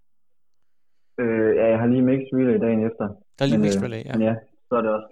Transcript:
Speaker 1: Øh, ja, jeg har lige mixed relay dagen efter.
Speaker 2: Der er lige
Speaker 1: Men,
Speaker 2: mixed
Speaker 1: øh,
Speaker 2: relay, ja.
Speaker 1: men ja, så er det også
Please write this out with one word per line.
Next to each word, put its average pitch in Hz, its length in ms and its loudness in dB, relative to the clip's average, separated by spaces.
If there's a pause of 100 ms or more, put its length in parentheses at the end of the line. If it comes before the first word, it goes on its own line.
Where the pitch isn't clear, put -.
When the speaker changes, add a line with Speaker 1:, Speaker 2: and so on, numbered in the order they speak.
(1200)
Speaker 1:
Øh, 113 280 0 (100)
ja, 110 140 2
jeg 110 60 0
har 120 80 0
lige 127 140 2 (100)
mixed 131 280 -2
relay 123 260 2
dagen 113 240 0
efter. 110 160 -6 (320)
Speaker 2:
Der - 80 -8
er 139 40 2
lige 120 80 2
Speaker 1:
Men, 104 80 2
Speaker 2:
mixed 101 160 0
Speaker 1:
øh, 120 60 -4
Speaker 2:
relay, 113 180 -8
ja. - 80 -10
Speaker 1:
men 113 160 0
ja, 117 60 0 (320)
så - 100 -4
er 117 40 2
det 110 160 0
også 107 140 -14